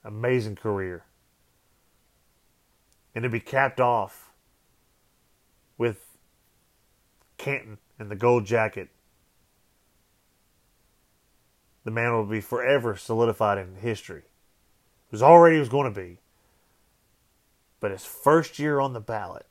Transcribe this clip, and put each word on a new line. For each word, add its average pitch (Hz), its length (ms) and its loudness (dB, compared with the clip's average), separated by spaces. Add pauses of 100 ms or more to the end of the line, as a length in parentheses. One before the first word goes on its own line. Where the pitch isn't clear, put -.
Amazing 110 520 -2
career. 95 480 -6 (2000)
And 117 100 -6
to 127 40 -2
be 113 120 -4
capped 135 400 -2
off 120 500 -2 (1500)
with 117 220 -2 (1400)
Canton 110 420 -10 (200)
and 104 120 -14
the 107 60 -10
gold 120 280 2
jacket, 110 460 -2 (3000)
the 110 60 -8
man 117 220 -2
will 110 140 -2
be 107 160 -4
forever 123 520 -2
solidified 113 600 0
in 92 200 -12
history. 101 440 -10
It - 920 -20
was 110 100 -2
already 165 360 10
was 131 120 -2
gonna 135 200 -2
be. 92 280 -14 (1600)
But 104 100 -4
his 95 140 -12
first - 540 0
year 147 200 -2
on 135 140 -2
the 113 80 -10
ballot 104 500 -10